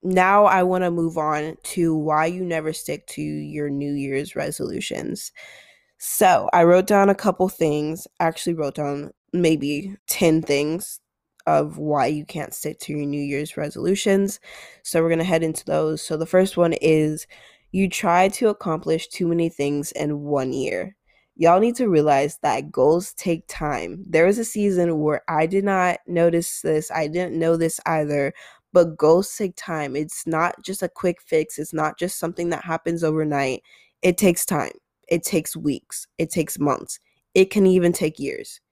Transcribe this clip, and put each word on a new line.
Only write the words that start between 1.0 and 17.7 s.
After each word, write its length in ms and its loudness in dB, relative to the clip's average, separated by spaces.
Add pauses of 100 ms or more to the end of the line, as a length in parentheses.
on 440 -4
to 320 -2
why 300 0
you 180 -4
never 300 -4
stick 360 -10
to 140 -10
your 460 -6
New 240 -4
Year's 420 -4
resolutions. 960 -6 (680)
So 560 2
I 100 6
wrote 220 6
down 240 4
a 40 4
couple 360 0
things. 560 -2 (120)
I 60 2
actually 300 -2
wrote 220 -6
down 360 -6 (220)
maybe 600 0 (120)
ten 340 4
things 600 -2 (460)
of 300 0
why 300 0
you 180 -4
can't 300 -10
stick 260 -10
to 140 -10
your 100 -4
New 160 -4
Year's 380 -6
resolutions. 840 0 (420)
So 200 0
we're 80 2
gonna 140 0
head 180 -4
into 240 -6
those. 340 -2
So 160 -8
the 80 -4
first 320 2
one 180 2
is 520 2 (440)